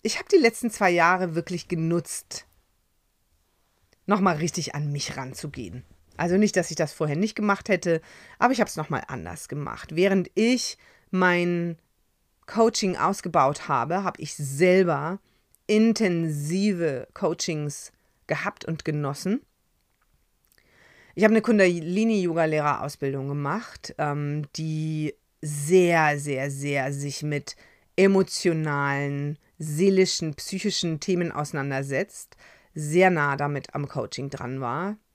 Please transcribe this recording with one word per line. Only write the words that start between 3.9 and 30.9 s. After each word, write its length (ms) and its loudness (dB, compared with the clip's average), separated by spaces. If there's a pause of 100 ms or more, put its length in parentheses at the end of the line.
nochmal 320 2
richtig 380 -4
an 180 -4
mich 240 -8
ranzugehen. 680 -10 (360)
Also 180 2
nicht, 200 4
dass 140 0
ich 60 -8
das 160 -2
vorher 240 -2
nicht 180 -2
gemacht 360 0
hätte, 320 2 (360)
aber 140 4
ich 80 -2
hab's 160 -2
nochmal 300 -4
anders 420 -10
gemacht. 480 -10
Während 380 2
ich 420 2 (340)
mein 680 2 (680)
Coaching 520 0
ausgebaut 720 0
habe, 380 0
hab 140 -4
ich 160 -12
selber 840 2 (460)
intensive 1500 0
Coachings 760 -4 (360)
gehabt 400 -6
und 180 -8
genossen. 560 -4 (1700)
Ich 100 4
hab 60 8
eine 100 6
Kundalini-Yoga-Lehrerausbildung 1900 2
gemacht, 680 -6
ähm, 600 -2
die 580 -4 (260)
sehr, 760 4
sehr, 320 -4
sehr 420 -2
sich 300 -6
mit 340 -6 (400)
emotionalen 1400 0 (200)
seelischen, 760 2
psychischen 680 -4